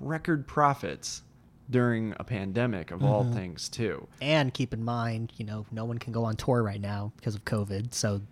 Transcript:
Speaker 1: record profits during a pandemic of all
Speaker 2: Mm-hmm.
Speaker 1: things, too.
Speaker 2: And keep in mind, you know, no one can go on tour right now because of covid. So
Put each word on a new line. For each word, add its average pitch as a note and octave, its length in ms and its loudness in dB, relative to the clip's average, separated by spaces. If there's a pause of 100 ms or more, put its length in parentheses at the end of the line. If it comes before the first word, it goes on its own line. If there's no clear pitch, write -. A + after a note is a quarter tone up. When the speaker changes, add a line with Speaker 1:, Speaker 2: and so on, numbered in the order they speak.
Speaker 1:
record D#3 460 0
profits - 760 0 (480)
during A#2 480 4
a - 60 -6
pandemic G2 680 -2
of F2 140 0
all G#2+ 200 6
Speaker 2:
Mm-hmm. A#2+ 100 2
Speaker 1:
things, F2+ 340 -4
too. G2 400 -4 (120)
Speaker 2:
And C#3 320 4
keep - 220 -2
in A2+ 100 -2
mind, A#2 520 -2
you A2+ 80 -6
know, G#2+ 260 -6
no A2+ 140 -6
one A#2 140 -4
can A#2 140 -8
go A2+ 120 2
on A2 120 0
tour B2 280 4
right G2+ 160 -2
now G2+ 360 -4
because G#2+ 200 -4
of G#2 80 -10
covid. G#2 500 -2
So G2+ 260 0 (120)